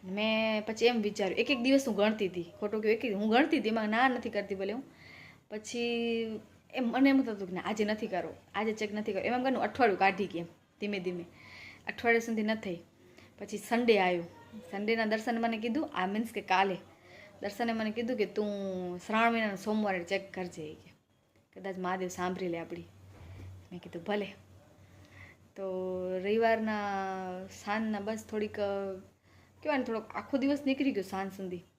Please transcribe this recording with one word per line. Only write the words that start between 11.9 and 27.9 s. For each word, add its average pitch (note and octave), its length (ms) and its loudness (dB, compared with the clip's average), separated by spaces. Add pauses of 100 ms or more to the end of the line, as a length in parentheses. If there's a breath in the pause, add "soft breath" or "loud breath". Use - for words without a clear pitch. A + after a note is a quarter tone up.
સુધી A3+ 220 -2
ન G#3+ 120 0
થઈ. G3 240 -6 (600 loud breath)
પછી G3+ 200 -8
સન્ડે A#3 400 4
આવ્યો, F3+ 240 4 (480)
સન્ડેના G#3+ 340 0
દર્શન A3 360 0
મને A3+ 180 0
કીધું, A#3 360 -2
આ F#3 120 0
મીન્સ G#3+ 260 -2
કે G#3 80 -4
કાલે F#3+ 360 4 (680 loud breath)
દર્શને A#3 300 -2
મને A3 180 -2
કીધું A#3 260 -2
કે, G#3 100 2
"તું G#3+ 200 -2 (600)
શ્રાવણ A3+ 260 4
મહિનાનો A3 240 0
સોમવારે G3+ 480 0
ચેક F#3+ 300 -4
કરજે," F3 280 -8
એ D#3 120 -10
કે, - 180 -20 (680)
"કદાચ F#3+ 180 -6
મહાદેવ F#3 300 -2
સાંભળી F3+ 400 -2
લે E3+ 100 -2
આપણી." E3+ 260 -10 (880 loud breath)
મેં F3+ 80 -12
કીધું, F3 240 -12
"ભલે." G#3 220 -2 (1300 loud breath)
તો G3 80 -8 (540)
રવિવારના A3 640 2 (840)
સાંજના G#3+ 360 -2